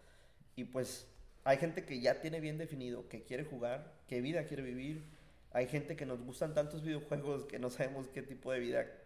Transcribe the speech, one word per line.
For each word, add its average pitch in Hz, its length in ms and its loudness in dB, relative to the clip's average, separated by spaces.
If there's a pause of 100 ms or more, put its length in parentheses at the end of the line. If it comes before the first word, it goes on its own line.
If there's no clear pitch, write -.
(560)
Y 127 80 -2
pues - 420 -2 (380)
hay 139 140 10
gente 160 260 0
que 131 160 -4
ya 127 200 6
tiene 160 200 -2
bien 156 180 -2
definido 127 500 -4
qué 107 140 -10
quiere 131 220 -2
jugar, 131 480 -2 (140)
qué 123 140 0
vida 151 260 2
quiere 143 160 -4
vivir. 135 420 -4 (480)
Hay 127 160 4
gente 151 280 0
que 147 100 -2
nos 127 160 -2
gustan 139 320 0
tantos 151 280 2
videojuegos 147 640 0
que - 140 -6
no 123 120 0
sabemos 135 380 -2
qué 135 140 -6
tipo 127 300 -4
de 131 80 2
vida - 260 2 (200)